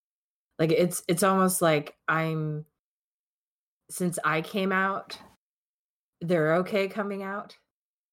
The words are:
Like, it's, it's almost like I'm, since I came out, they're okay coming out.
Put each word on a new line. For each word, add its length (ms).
Like, 120
it's, 360
it's 160
almost 380
like 340
I'm, 580
since 340
I 180
came 300
out, 460
they're 360
okay 300
coming 360
out. 320